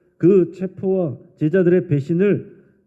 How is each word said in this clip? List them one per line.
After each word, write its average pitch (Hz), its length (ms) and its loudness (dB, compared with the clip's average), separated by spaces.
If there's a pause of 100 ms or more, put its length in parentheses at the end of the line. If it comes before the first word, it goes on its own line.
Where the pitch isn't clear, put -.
(180)
그 175 340 2
체포와 185 640 -6 (180)
제자들의 175 520 0
배신을 165 680 -2 (320)